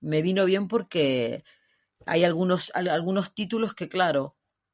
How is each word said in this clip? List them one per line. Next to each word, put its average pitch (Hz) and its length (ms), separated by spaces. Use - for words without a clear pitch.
me 156 220
vino 185 220
bien 190 240
porque 139 760
hay 165 160
algunos, 180 500
al-, 175 160
algunos 175 460
títulos 214 400
que, 165 140
claro, 156 480